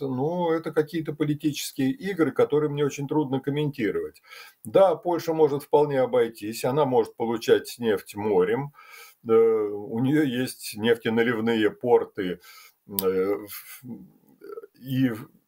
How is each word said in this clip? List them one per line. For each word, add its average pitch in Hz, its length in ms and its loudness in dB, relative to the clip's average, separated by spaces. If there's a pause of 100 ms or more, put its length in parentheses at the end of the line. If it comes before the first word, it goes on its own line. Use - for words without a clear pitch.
ну, 151 520 -2
это 165 200 -2
какие-то 156 420 -2
политические 147 760 -2
игры, 165 420 -2
которые 151 380 0
мне 147 140 -2
очень 139 240 -4
трудно 135 320 -2
комментировать. 139 800 -4 (420)
Да, 170 320 4
Польша 165 380 -2
может 143 300 2
вполне 147 360 2
обойтись, 117 640 0
она 139 220 2
может 120 300 2
получать 113 600 0
нефть 104 380 -2
морем, 107 560 0 (560)
э, 113 40 0
у 110 680 2
нее 147 220 2
есть 127 540 -4
нефтеналивные 113 920 2
порты, 107 680 0 (480)
э, 101 60 -14
в-, 98 920 -4 (920)
и 131 300 0
в-, 113 180 -10 (200)